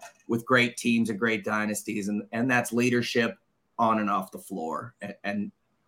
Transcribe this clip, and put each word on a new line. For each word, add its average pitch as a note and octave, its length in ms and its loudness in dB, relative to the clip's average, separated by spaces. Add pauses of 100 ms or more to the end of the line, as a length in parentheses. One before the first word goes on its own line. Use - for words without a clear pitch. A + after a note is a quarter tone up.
(260)
with A#2 200 -2
great B2 300 4
teams A#2 340 2
and G2+ 80 -4
great A2 260 0
dynasties, G#2+ 640 -2
and, G#2 140 -2 (100)
and A#2+ 180 0
that's B2 220 2
leadership A#2+ 640 2 (420)
on A2 200 4
and G#2 100 0
off G2 220 -2
the G2 80 -14
floor E2 640 -8
and, G#2 120 -10 (100)
and G2+ 280 -4 (360)